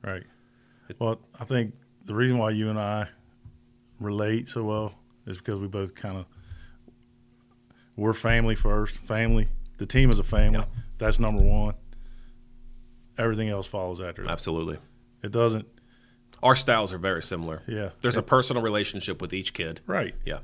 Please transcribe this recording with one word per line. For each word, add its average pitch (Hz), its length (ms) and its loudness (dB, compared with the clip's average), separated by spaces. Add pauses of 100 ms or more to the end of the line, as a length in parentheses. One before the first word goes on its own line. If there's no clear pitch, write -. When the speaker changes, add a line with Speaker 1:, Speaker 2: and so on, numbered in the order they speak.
Speaker 1:
Right. 95 200 -8 (640)
Speaker 2:
It - 100 -14
Speaker 1:
Well, 113 200 -2 (200)
I 117 60 -12
think 117 280 -2 (320)
the 104 100 -6
reason 123 220 2
why 110 140 0
you 110 180 -2
and 107 100 -4
I 104 280 -4 (920)
relate 107 500 -2
so 113 140 -6
well 107 300 -4 (340)
is 98 100 -12
because 101 220 -6
we 101 80 -6
both 98 280 -6
kinda, 95 300 -10 (1700)
we're 107 180 0
family 113 420 2
first. 107 420 2
Family. 113 500 2 (300)
The - 80 -6
team 131 260 6
is 107 80 6
a 98 40 4
family. 107 360 6
Speaker 2:
Yeah. 110 60 0 (320)
Speaker 1:
That's 110 220 4
number 107 240 6
one. 107 300 6 (1400)
Everything 110 320 -2
else 98 180 -6
follows 92 340 -6
after 90 220 -10
that. - 80 -4
Speaker 2:
Absolutely. 80 460 -4 (460)
Speaker 1:
It 101 80 -8
doesn't. 113 360 0 (760)
Speaker 2:
Our 131 140 6
styles 113 380 0
are 92 40 -8
very 87 240 -2
similar. 82 460 -6
Speaker 1:
Yeah. 107 220 -6 (120)
Speaker 2:
There's 120 160 0
a - 40 0
Speaker 1:
It - 60 -8
Speaker 2:
personal 127 360 2
relationship 104 580 -4
with 90 120 -8
each 92 200 -6
kid. 80 320 -8
Speaker 1:
Right. 92 300 -4 (100)
Speaker 2:
Yeah. 76 180 -6